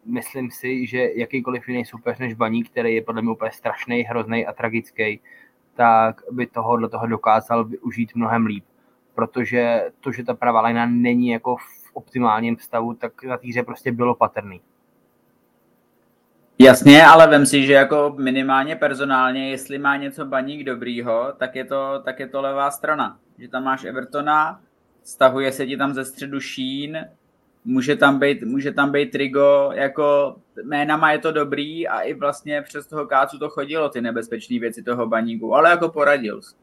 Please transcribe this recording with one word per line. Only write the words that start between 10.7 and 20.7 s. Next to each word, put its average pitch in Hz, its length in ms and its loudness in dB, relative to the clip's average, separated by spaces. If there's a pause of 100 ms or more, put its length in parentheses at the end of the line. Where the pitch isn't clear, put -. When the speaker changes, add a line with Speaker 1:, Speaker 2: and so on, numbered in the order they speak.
Speaker 1:
není, 120 420 0
jako, 120 280 -4
v - 360 -20
optimálním 117 680 -2
stavu, 117 360 -6
tak - 300 -12
na 127 120 -8
té 123 120 -14
hře 120 140 -4
prostě 123 300 -8
bylo 120 220 -2
patrný. 101 460 -4 (2000)
Speaker 2:
Jasně, 143 480 12
ale 160 200 12
vem 143 200 6
si, 135 200 2
že, 139 60 4
jako, 143 460 4
minimálně 135 580 -2
personálně, 135 720 0
jestli 135 280 -10
má 139 180 0
něco 143 280 -10
Baník 139 400 -6
dobrýho, 120 720 -6